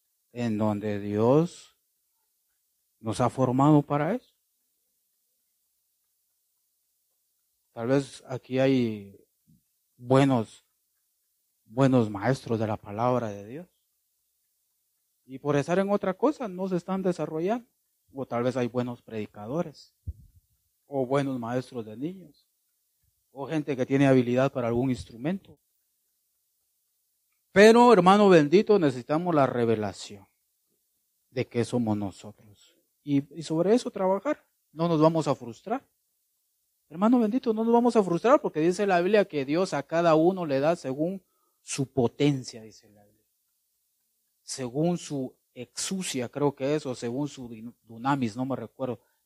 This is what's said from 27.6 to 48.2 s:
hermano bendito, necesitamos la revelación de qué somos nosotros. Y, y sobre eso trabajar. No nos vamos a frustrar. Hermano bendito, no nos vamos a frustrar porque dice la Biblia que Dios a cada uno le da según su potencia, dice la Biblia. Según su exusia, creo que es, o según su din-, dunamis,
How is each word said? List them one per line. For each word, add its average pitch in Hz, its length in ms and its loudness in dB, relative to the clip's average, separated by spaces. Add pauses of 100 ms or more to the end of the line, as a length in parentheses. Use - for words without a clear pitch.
hermano 196 360 8
bendito, 185 500 6
necesitamos 151 560 -2
la 139 120 4
revelación 107 800 -4 (1040)
de 123 180 -4
qué 120 160 -2
somos 113 320 -2
nosotros. 104 800 -14 (260)
Y, 143 320 -4
y 165 80 -14
sobre 170 320 0
eso 247 160 0
trabajar. 196 540 -4 (280)
No 165 160 -4
nos 165 120 2
vamos 160 260 4
a 143 80 0
frustrar. 131 520 -10 (1000)
Hermano 214 300 2
bendito, 226 360 0
no 220 100 -2
nos 233 80 2
vamos 233 240 4
a 220 60 6
frustrar 190 400 2
porque 170 180 -4
dice 180 260 0
la 180 140 2
Biblia 196 240 2
que 143 220 -6
Dios 165 260 -2
a 143 100 -4
cada 165 320 2
uno 175 300 2
le 139 160 -2
da 160 160 0
según 156 460 -6 (400)
su - 280 -6
potencia, 127 720 -2
dice 107 300 -20
la 104 120 -20
Biblia. 104 220 -20 (1160)
Según 147 560 -4
su 135 360 -10 (200)
exusia, 127 720 -8
creo 143 260 -2
que 139 200 -4
es, 156 100 -4
o 127 100 -8
según 123 340 -6
su 127 200 -16
din-, 117 260 -16 (100)
dunamis, 117 520 -4